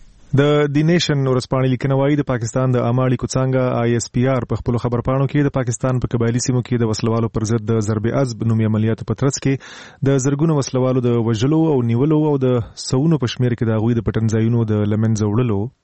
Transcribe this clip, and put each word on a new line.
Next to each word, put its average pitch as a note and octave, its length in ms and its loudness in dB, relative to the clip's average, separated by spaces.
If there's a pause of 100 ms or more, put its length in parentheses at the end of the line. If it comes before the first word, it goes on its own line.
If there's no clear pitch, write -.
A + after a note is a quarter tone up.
(380)
د C#3 40 4 (320)
دی D3+ 80 2
نیشن D#3 440 2
ورځپاڼې C3 460 0
لیکنه C3+ 240 0
وایي، C#3+ 240 2
د C#3 80 -4
پاکستان B2+ 460 -2
د A#2+ 120 0
عامه B2 200 0
اړیکو B2 280 0
څانګه C3 280 0 (180)
آی A#2+ 160 2
اس A2 160 -2
پی B2 220 0
آر A#2 160 -2
په A2 100 -2
خپلو A#2+ 240 -2
خبرپاڼو C3 460 0
کې D3 180 0
د - 80 -4
پاکستان B2+ 480 -2
په - 100 -6
قبایلي A#2 320 0
سیمو B2 160 0
کې A#2 220 -2
د A2 80 0
وسلوالو A2+ 460 -2
پر A2 120 -2
ضد A2 220 0
د A2 160 2
ضرب G#2+ 180 -2 (140)
عزب A#2 320 -4
نومي A2 180 2
عملیاتو A2 400 0
په A2+ 120 -4
ترڅ C#3 220 -2
کې C3+ 100 2 (560)
د C#3 160 2
زرګونو C#3+ 340 2
وسلوالو B2+ 480 0
د A#2+ 100 2 (120)
وژلو C3 300 2 (120)
او C3 180 2
نیولو D3+ 400 2
او D3 60 2 (100)
د B2 100 2 (300)
سوونو D3 400 2
په - 80 -4
شمیر B2 240 0
کې A2 140 0
د A2 80 0
هغوی A#2 180 2
د G#2 100 -2
پټنځایونو A2+ 640 0
د G#2 200 2
له G#2+ 120 0
منځه A2 220 0
وړلو G#2 340 0 (240)